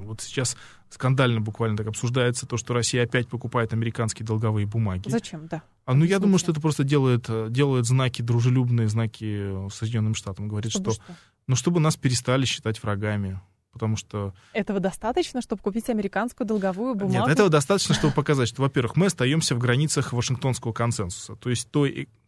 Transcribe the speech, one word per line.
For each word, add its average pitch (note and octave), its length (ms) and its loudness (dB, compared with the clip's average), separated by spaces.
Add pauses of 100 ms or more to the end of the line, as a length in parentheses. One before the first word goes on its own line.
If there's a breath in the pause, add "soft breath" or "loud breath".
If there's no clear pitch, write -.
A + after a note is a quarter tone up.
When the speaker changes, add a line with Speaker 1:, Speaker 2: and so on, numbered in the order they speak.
Speaker 1:
Вот G#2+ 200 -10
сейчас - 360 -4 (340 loud breath)
скандально B2+ 500 2
буквально G#2+ 360 -2
так G#2+ 100 -4
обсуждается A#2+ 600 0
то, A#2+ 80 -4
что A#2+ 180 -4
Россия A#2+ 300 2
опять A#2+ 240 0
покупает A#2 440 -2
американские A2+ 540 -2
долговые A2 400 0
бумаги. G#2 420 -2
Speaker 2:
Зачем, D#3+ 380 -4
да? D#3+ 160 -8 (220)
Speaker 1:
А, B2+ 100 -2
ну, C#3 60 6
я F3 160 4
Speaker 2:
Объясните. - 20 2
Speaker 1:
думаю, F#3+ 220 4
что - 100 -2
это D#3 100 0
просто D3+ 220 0
делает, C3 460 2
э, A2+ 220 -2
делает C3 360 2
знаки, B2+ 340 2
дружелюбные A#2+ 680 2
знаки, G#2 800 -4
э, - 40 -8
Соединенным A2 460 -2
Штатам. G2+ 320 -8
Говорит, G#2 240 -4
Speaker 2:
Чтобы F#3 180 -4
Speaker 1:
что, G#2+ 140 -4
Speaker 2:
что? - 80 -20 (340 loud breath)
Speaker 1:
ну, C3 80 2
чтобы E3+ 240 2
нас D#3 180 2
перестали B2+ 500 0
считать - 360 -4
врагами, G2+ 580 -4 (340)
потому A2 220 -2
что G2+ 360 -6 (220 soft breath)
Speaker 2:
Этого G3+ 260 -2
достаточно, A#3+ 640 -2
чтобы - 180 -6
купить G#3+ 300 -4
американскую G#3+ 560 -2
долговую G#3 480 -2
Speaker 1:
Нет, G3 80 -4
Speaker 2:
бумагу? G#3 260 2
Speaker 1:
этого G3+ 220 6
достаточно, D#3 440 2
чтобы C#3+ 200 2
показать, C3+ 340 2
что, - 140 -4
во-первых, C3 340 0
мы F3+ 100 6
остаемся D3 480 2
в A#2+ 40 0
границах B2 560 2
Вашингтонского A#2+ 580 -2
консенсуса, G#2+ 640 -4
то - 140 -6
есть A#2+ 200 -2
той, C#3 380 0 (200)